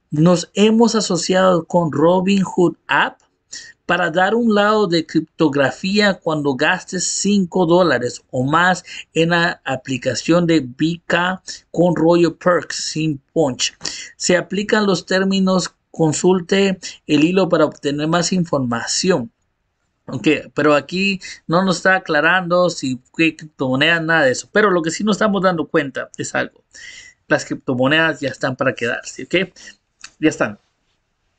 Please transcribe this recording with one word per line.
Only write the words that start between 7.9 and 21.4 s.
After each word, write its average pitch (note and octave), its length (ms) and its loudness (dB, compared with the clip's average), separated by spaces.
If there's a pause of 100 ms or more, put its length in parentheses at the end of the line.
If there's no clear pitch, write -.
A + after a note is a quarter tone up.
o B2+ 120 -2
más E3+ 420 0 (280)
en E3 180 0
la E3+ 340 -2
aplicación C3+ 800 -2
de D#3+ 140 2
B D3+ 440 -4
K F3+ 360 -2 (300)
con E3+ 240 2
rollo D#3+ 420 2
Perks - 540 -2
sin D#3 260 -4 (160)
punch. C3+ 420 -2 (400)
Se - 220 0
aplican G#3 480 -2
los G3 200 0
términos, F#3+ 680 0 (180)
consulte F#3 880 0 (280)
el D3 160 2
hilo F#3 260 2
para D#3 160 4
obtener D3 420 -4
más E3+ 240 0
información. C#3 1000 -2 (760)
Ok, C3 200 -4 (260)
pero D3 220 2
aquí F#3 460 -2 (260)